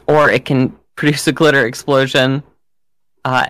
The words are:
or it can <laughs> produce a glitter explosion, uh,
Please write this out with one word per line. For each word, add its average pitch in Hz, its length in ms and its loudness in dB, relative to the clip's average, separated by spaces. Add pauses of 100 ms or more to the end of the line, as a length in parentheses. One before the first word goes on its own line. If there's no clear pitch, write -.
or 147 240 2
it 127 140 -2
can 131 320 -2 (100)
<laughs> - 80 -20
produce 147 320 -2
a 156 60 0
glitter 139 340 2
explosion, 135 760 -2 (800)
uh, 127 260 0